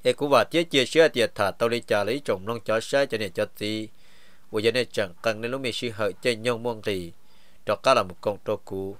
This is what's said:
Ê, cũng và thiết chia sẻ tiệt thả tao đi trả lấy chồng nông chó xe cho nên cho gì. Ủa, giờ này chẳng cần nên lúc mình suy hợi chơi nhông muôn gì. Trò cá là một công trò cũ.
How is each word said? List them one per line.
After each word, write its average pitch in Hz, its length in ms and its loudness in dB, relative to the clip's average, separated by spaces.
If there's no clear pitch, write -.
Ê, 123 100 4
cũng 143 180 0
và 117 140 8
thiết 170 260 2
chia - 140 4
sẻ 156 240 6
tiệt 113 260 2
thả 98 160 2
tao 117 180 0
đi 117 120 2
trả 104 240 2
lấy 123 200 0
chồng 95 200 0
nông 117 160 -4
chó 110 200 0
xe 139 260 2
cho 113 120 -4
nên 104 140 -4
cho 107 140 0
gì. 107 320 -4
Ủa, 110 80 -2
giờ 113 140 4
này 120 200 0
chẳng 95 300 -2
cần 110 180 0
nên 117 100 -4
lúc 135 100 -4
mình 123 120 -2
suy 123 160 -4
hợi 104 240 0
chơi 123 140 2
nhông 113 260 -2
muôn 117 220 -4
gì. 92 280 -2
Trò 104 100 2
cá 131 180 4
là 113 80 4
một 90 180 -6
công 104 240 -2
trò 107 200 0
cũ. 98 360 -6